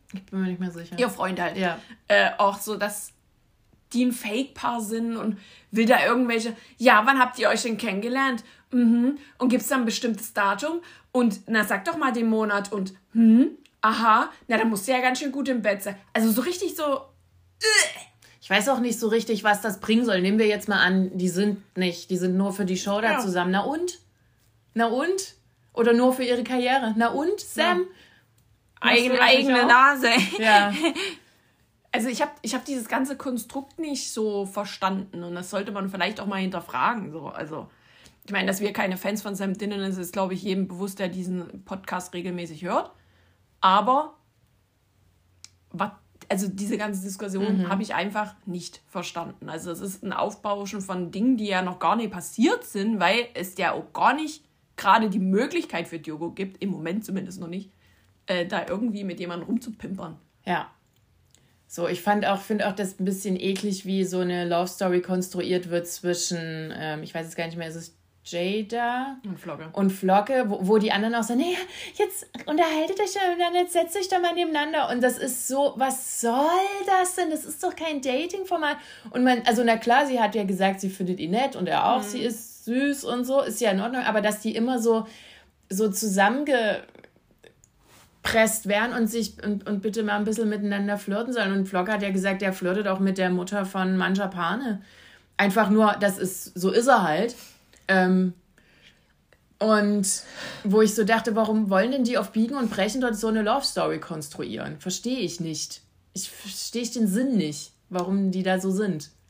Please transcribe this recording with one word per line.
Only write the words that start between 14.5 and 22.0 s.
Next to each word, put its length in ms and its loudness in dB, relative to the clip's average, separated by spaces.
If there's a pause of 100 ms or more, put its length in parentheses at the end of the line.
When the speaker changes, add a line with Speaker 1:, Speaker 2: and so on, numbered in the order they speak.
Speaker 2:
dann 140 2
musst 180 -4
du 40 2
ja 80 2
ganz 200 0
schön 100 -4
gut 180 -4
im 140 0
Bett 200 0
sein.“ 140 -8 (160)
Also 200 4
so 100 2
richtig 320 -4
so, 80 -6 (760)
äh. 400 2 (400)
Speaker 1:
Ich 100 -10
weiß 180 4
auch 120 2
nicht 180 0
so 100 0
richtig, 340 0
was 200 2
das 180 -4
bringen 240 2
soll. 160 2
Nehmen 180 2
wir 80 4
jetzt 220 0
mal 120 2
an, 360 2
die 140 0
sind 320 0 (160)
nicht, 320 -2